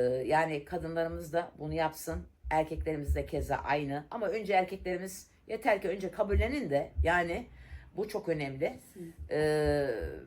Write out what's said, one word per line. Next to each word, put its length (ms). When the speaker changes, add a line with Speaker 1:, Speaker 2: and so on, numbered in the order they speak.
Speaker 1:
yani 380
kadınlarımız 680
da 260
bunu 160
yapsın, 520
erkeklerimiz 640
de 120
keza 300
aynı. 540
Ama 160
önce 260
erkeklerimiz 760
yeter 360
ki 60
önce 220
kabullenin 600
de 220
yani 440
bu 120
çok 200
önemli. 440
Speaker 2:
Kesinlikle. 580
Speaker 1:
Ee, 600